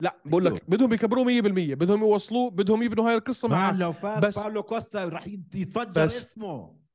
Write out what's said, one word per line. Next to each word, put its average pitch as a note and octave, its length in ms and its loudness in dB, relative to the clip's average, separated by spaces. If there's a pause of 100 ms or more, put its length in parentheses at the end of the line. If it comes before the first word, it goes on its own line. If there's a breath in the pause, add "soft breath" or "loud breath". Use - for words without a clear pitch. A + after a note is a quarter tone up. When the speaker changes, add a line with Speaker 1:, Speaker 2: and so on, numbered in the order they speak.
Speaker 1:
لا، F3+ 220 -2
بقول F3+ 200 2
لك، E3+ 80 4
Speaker 2:
أيوه. F2+ 160 -8
Speaker 1:
بدهم A3 240 4
يكبروه A3+ 320 2
مية B3 160 2
بالمية، F#3 340 0
بدهم F3+ 260 2
يوصلوه، A3 500 2
بدهم G#3 320 2
يبنوا A3+ 260 0
هاي A#3 60 4
القصة A3+ 340 -2
Speaker 2:
مان، - 100 4
Speaker 1:
معاه. F#3 140 2
Speaker 2:
لو F3+ 200 -2
فاز G3+ 320 -2
Speaker 1:
بس، G3+ 140 0
Speaker 2:
باولو G#3+ 240 -6
كوستا G#3 420 -6
رح - 220 -8
يت-، G3+ 280 -14
يتفجر F#3+ 500 0
Speaker 1:
بس A#3+ 200 -2
Speaker 2:
اسمه. D#3 540 -12 (160)